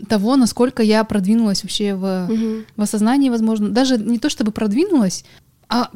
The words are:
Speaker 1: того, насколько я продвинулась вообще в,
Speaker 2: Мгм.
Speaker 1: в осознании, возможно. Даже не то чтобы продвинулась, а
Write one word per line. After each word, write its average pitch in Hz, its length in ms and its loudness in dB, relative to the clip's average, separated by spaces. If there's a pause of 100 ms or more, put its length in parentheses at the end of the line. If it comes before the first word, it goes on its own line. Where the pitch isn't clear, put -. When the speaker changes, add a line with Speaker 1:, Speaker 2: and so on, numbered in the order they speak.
Speaker 1:
того, 220 280 2
насколько 247 460 2
я 214 220 4
продвинулась 214 580 0
вообще 202 320 -4
в, 185 340 -4
Speaker 2:
Мгм. 220 360 -2 (120)
Speaker 1:
в 214 60 -2
осознании, 233 480 2
возможно. 220 400 0
Даже 254 280 2
не 226 200 -2
то 294 100 -2
чтобы 214 240 -2
продвинулась, 226 720 0 (460)
а 233 260 -2